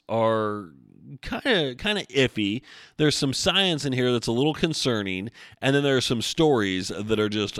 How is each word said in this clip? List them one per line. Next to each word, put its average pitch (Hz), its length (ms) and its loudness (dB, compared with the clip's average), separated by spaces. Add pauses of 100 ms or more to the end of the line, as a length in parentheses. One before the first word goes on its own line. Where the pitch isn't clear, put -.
are 110 640 0 (520)
kinda, 190 540 -2
kinda 208 300 -4
iffy. 113 560 0 (360)
There's 147 180 2
some 135 180 0
science 180 520 0
in 131 80 -2
here 123 180 2
that's 117 140 0
a 120 60 0
little 139 220 2
concerning, 107 760 -2 (320)
and 139 140 4
then 143 80 4
there 139 140 4
are 123 40 2
some 113 220 0
stories 104 640 2
that 104 320 -2
are 107 100 2
just 104 300 -4